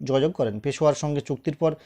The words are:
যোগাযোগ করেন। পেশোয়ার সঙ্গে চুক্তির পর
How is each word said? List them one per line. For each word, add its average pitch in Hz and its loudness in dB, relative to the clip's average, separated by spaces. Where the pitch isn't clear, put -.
যোগাযোগ 139 2
করেন। 110 -2
পেশোয়ার 143 2
সঙ্গে 147 -2
চুক্তির 147 -6
পর 160 0